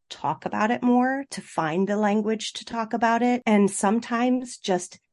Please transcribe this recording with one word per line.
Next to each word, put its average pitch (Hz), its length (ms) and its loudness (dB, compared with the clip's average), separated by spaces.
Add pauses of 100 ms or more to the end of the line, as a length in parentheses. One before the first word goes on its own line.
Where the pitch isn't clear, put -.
talk - 360 -6
about 208 260 0
it 240 100 -2
more, 254 500 2
to 196 100 -10
find 165 460 -2
the 202 100 0
language 214 560 0
to - 120 -14
talk 226 280 -6
about 233 280 2
it. 247 240 2
And 202 240 6
sometimes 240 880 0
just - 420 -4 (140)